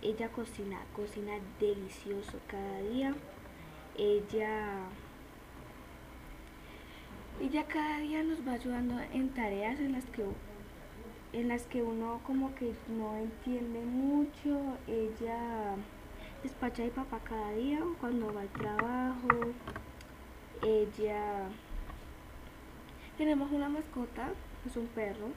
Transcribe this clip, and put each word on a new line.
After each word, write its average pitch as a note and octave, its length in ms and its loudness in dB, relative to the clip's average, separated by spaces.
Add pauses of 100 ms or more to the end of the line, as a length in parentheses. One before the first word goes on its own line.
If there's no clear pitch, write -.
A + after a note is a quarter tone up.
Ella A3 260 2
cocina, G#3 500 -4 (160)
cocina G#3 380 -4 (260)
delicioso G3+ 880 0
cada G3 340 -4
día. C4 340 2 (800)
Ella, G#3 800 4 (2500)
ella D4+ 280 2
cada D4+ 320 2
día D#4 240 2
nos D#4+ 240 2
va B3+ 60 2
ayudando B3 460 2 (140)
en C4 160 4
tareas A3 500 2
en C#4 120 4
las B3+ 140 0
que, - 180 -2 (1080)
en A#3+ 160 4
las A#3+ 180 2
que A#3+ 160 2
uno A3+ 420 0
como C4+ 300 2
que A#3 180 0 (140)
no A3 300 0
entiende A#3 640 -2
mucho. C#4 920 4 (120)
Ella A3+ 880 0 (680)
despacha B3 400 0
a A#3 40 4
mi A#3+ 60 2
papá C4 280 -2
cada G#3+ 320 -2
día C4+ 280 4 (200)
cuando A#3+ 340 2
va G#3 80 -2
al G3 80 -2
trabajo. B3 800 0 (1400)
Ella, G#3 840 4 (1700)
tenemos C#4+ 320 8
una C#4+ 180 4
mascota, C4+ 640 0 (340)
es B3 120 -4
un A#3 100 0
perro. G#3 500 0